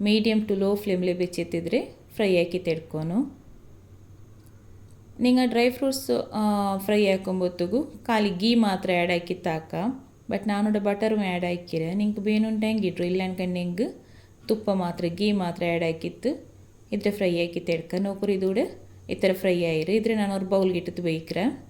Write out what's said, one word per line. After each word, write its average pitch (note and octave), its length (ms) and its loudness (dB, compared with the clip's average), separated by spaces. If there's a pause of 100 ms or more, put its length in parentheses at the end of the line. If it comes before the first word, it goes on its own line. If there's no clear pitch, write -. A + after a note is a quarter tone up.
medium G#3+ 380 4
to G#3+ 160 0
low G3 200 2
ಫ್ಲೇಮ್‌ಲೆ F3+ 380 0
ಬೆಚ್ಚೆತ್ತಿದ್ರೆ F3 840 -2 (160)
ಫ್ರೈ G3 260 2
ಆಕಿತ್ತು F3 340 0
ಎಡ್ಕೊನು. D#3+ 680 -4 (1800)
ನಿಂಗೆ B3+ 260 4
ಡ್ರೈ A#3+ 240 4
ಫ್ರೂಟ್ಸ್, C4 640 -2
ಆ, G#3 440 0
ಫ್ರೈ G#3 280 2
ಹಾಕೊಂಬೊತ್ತಿಗೂ F#3 800 0
ಖಾಲಿ G#3+ 460 0
ಗೀ G3+ 260 2
ಮಾತ್ರ G3 380 2
ಆ್ಯಡ್ F3 180 2
ಆಕಿತ್ತು F3 380 -2
ಹಾಕ. D#3+ 240 -4 (560)
But G3 180 -2
ನಾನೋಡೆ G#3 320 2
ಬಟರ್ G#3 400 2
ಆ್ಯಡ್ F3+ 260 0
ಆಕಿರೆ. F3 480 -2
ನಿಂಗೆ G#3 280 0
ಬೇನುಂಟೆ G#3+ 460 2
ಹೆಂಗೆ G#3+ 200 0
ಇಟ್ರು, F3 180 -2
ಇಲ್ಲ F3+ 180 0
ಅನ್ಕೊಂಡು F#3 300 -4
ನಿಂಗೆ F3+ 340 -2 (600)
ತುಪ್ಪ G#3+ 220 0
ಮಾತ್ರ, F3+ 380 -2
ಗೀ G3+ 240 0
ಮಾತ್ರ F3 320 0
ಆ್ಯಡ್ E3+ 200 0
ಆಕಿತ್ತು. E3+ 680 -4 (420)
ಇದ್ರೆ G#3 200 0
ಫ್ರೈ F3+ 360 0
ಆಕಿತ್ತು E3+ 260 -4
ಎಡ್ಕ. E3 260 -4
ನೋಕುರು G3 320 -2
ಇದೂಡೆ F#3+ 340 0 (440)
ಈ - 60 -4
ಥರ F#3+ 180 2
ಫ್ರೈ F3+ 320 2
ಆಯಿರು. D#3+ 260 0
ಇದ್ರೆ A3 240 2
ನಾನು G3+ 180 0
ಅವ್ರ F#3+ 100 -2
ಬೌಲ್ಗೆ F#3+ 340 2
ಇಟ್ಟಿತ್ತು F3 260 -4
ಬೇಯ್ಕ್ರೆ. E3 680 -2